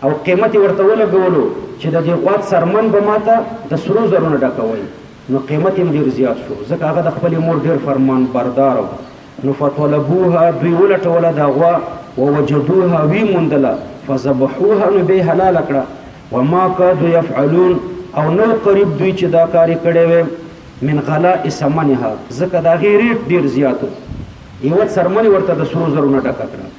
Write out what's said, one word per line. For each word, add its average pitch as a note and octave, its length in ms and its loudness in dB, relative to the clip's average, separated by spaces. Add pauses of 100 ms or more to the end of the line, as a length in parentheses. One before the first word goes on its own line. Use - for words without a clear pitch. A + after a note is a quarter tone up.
او C3+ 60 0 (160)
قیمت F#3 280 2
یې G#3 60 4
ورته F#3+ 240 2
ولګولو F#3+ 600 2 (360)
چې - 80 -6
د D#3 180 0
دې E3+ 80 0 (100)
غوا G3 120 2 (140)
څرمن F#3+ 420 2
به G3+ 160 4
ماته G#3+ 280 2 (340)
د - 40 -4 (120)
سرو G#3+ 220 0
زرو E3 220 2
نه D3 80 0
ډکوئ. A2+ 460 -2 (460)
نو C3 80 0 (120)
قیمت E3 260 0
یې F#3+ 60 0
هم E3+ 140 0
ډېر C3 120 0 (100)
زیات A#2+ 200 0 (100)
شو، - 80 -8 (140)
ځکه E3 140 -4
هغه D#3+ 180 -2
د E3 140 0
خپلې E3 300 -2
مور E3 200 0
ډېر D#3+ 200 0
فرمان C3 360 0 (120)
بردار B2+ 440 0
و. G2+ 100 -2 (560)
نو C#3 160 0
فطلبوها، D3+ 840 0 (180)
دوی E3+ 120 0
ولټوله F3 600 2
دا D3 200 0
غوا، E3+ 180 2 (440)
ووجدوها، D3 840 2 (120)
وی G#3+ 120 0
موندله، D3+ 500 0 (340)
فذبحوها، C#3+ 880 0
نو F#3 120 2
بیا F#3+ 100 2
یې E3+ 120 2
حلاله F3 400 2
کړه. C#3 140 -2 (480)
وما D#3 320 0 (140)
کادوا F3+ 320 2
یفعلون، E3 640 2 (440)
او D3+ 140 -2
نو G#3 160 2 (180)
قریب G3 240 4 (100)
دوی F#3 140 0
چې F#3 120 -2 (100)
دا E3 180 6
کار E3 160 4
یې E3 160 0
کړی E3+ 240 4
وی، E3+ 140 4 (640)
من D3 200 0
غلاء D#3+ 420 0
ثمنها، C#3 640 0 (280)
ځکه F3+ 240 -2
د E3 100 2
هغې E3+ 180 2 (100)
ریټ A#3 180 0 (100)
ډېر E3+ 160 2 (100)
زیات C3 280 0
و. G#3 40 -4 (760)
یوه F3 220 2 (100)
څرمن F#3+ 300 2
یې G#3+ 80 4
ورته F3 200 0
د D3+ 180 -2
سرو E3 220 -2
زرو C#3+ 160 2
نه C3+ 100 2
ډکه A#2+ 320 -4
کړه. - 160 -14 (120)